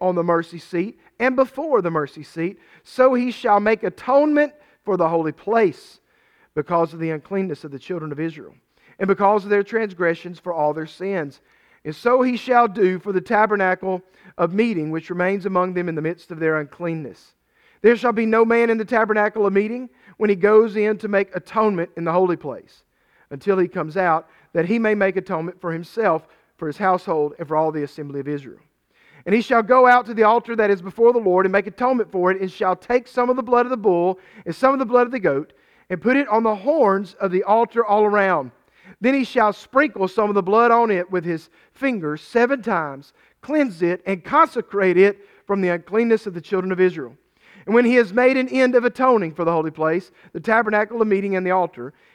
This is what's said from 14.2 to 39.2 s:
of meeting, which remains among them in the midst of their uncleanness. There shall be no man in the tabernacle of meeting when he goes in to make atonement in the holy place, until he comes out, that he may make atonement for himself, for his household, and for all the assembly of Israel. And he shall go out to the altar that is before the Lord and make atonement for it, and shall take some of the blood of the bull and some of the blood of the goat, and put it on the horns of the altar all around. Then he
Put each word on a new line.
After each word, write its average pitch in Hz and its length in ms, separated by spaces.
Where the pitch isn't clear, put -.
of 175 140
meeting, 196 360
which 160 220
remains 180 340
among 185 300
them 180 120
in 165 80
the 151 60
midst 165 300
of 160 80
their 160 180
uncleanness. 156 800
There 233 140
shall 240 160
be 226 140
no 226 180
man 233 280
in 226 80
the 214 60
tabernacle 214 600
of 196 80
meeting 226 360
when 208 140
he 202 40
goes 208 400
in 214 220
to 214 100
make 202 280
atonement 190 600
in 165 80
the 165 80
holy 175 240
place, 127 480
until 190 300
he 180 80
comes 160 280
out, 170 320
that 160 120
he 220 140
may 214 160
make 190 200
atonement 175 460
for 175 100
himself, 165 560
for 170 80
his 147 120
household, 165 600
and 165 100
for 156 80
all 156 160
the 151 120
assembly 143 360
of 139 80
Israel. 139 320
And 196 80
he 240 60
shall 233 200
go 254 240
out 247 220
to 233 80
the 220 80
altar 233 320
that 208 160
is 185 100
before 233 320
the 240 60
Lord 185 260
and 185 60
make 196 160
atonement 247 440
for 180 200
it, 190 100
and 190 100
shall 185 240
take 240 320
some 247 220
of 254 60
the 262 80
blood 240 240
of - 20
the 254 80
bull 185 420
and 170 120
some 269 180
of 269 60
the 269 60
blood 247 200
of 240 60
the 254 80
goat, 151 340
and 175 120
put 254 160
it 277 120
on 220 140
the 214 120
horns 208 600
of 196 160
the 185 120
altar 226 420
all 214 200
around. 190 460
Then 247 140
he 269 100